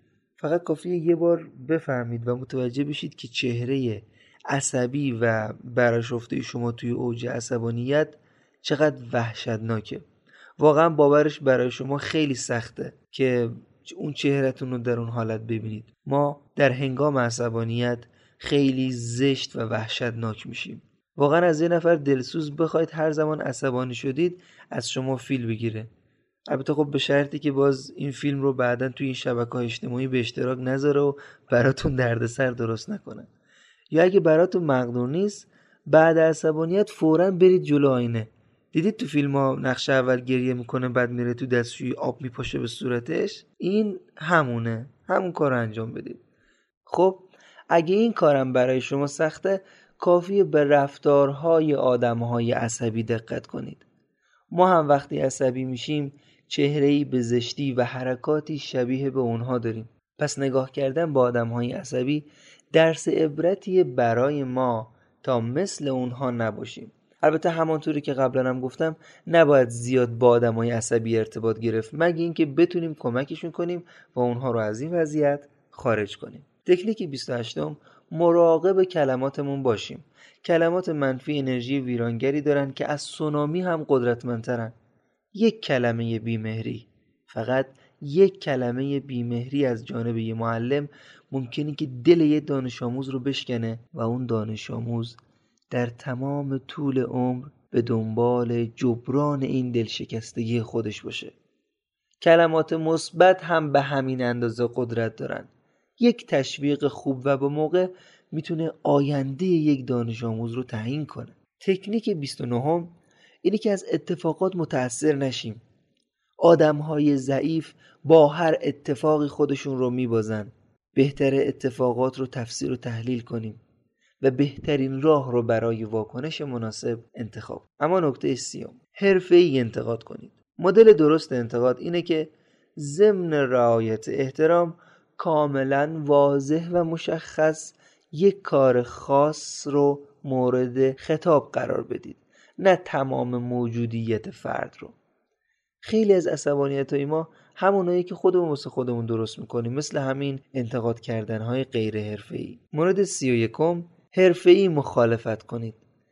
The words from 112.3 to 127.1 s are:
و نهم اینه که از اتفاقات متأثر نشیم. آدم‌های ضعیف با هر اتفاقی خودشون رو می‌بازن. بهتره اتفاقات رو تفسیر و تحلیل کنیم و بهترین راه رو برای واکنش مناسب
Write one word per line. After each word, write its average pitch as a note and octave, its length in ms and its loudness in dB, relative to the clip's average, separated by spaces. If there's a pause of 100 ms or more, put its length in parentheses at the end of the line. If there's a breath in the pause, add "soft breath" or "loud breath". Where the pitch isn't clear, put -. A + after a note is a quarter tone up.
و C#3 40 -8
نهم C#3+ 420 -2 (540 soft breath)
اینه F#3+ 160 0
که G#3+ 140 0
از F#3+ 200 -4
اتفاقات E3 640 -2
متأثر D3 600 0
نشیم. B2 460 -6 (800)
آدم‌های D3+ 800 4
ضعیف C#3 560 -2 (300 soft breath)
با D#3 240 10
هر D#3+ 340 0
اتفاقی D3 680 0
خودشون C#3 500 -2
رو B2+ 120 0
می‌بازن. A2+ 640 -2 (420)
بهتره C#3 540 2
اتفاقات B2+ 720 -2
رو C3 80 -4
تفسیر C3 440 -8
و B2+ 40 -4
تحلیل A#2+ 460 -6
کنیم A2 400 -10 (600)
و C3+ 100 4
بهترین C3+ 680 -2
راه C#3+ 300 4
رو A#2+ 120 2
برای A2+ 400 0
واکنش A2+ 580 -6
مناسب A#2 580 -6 (160)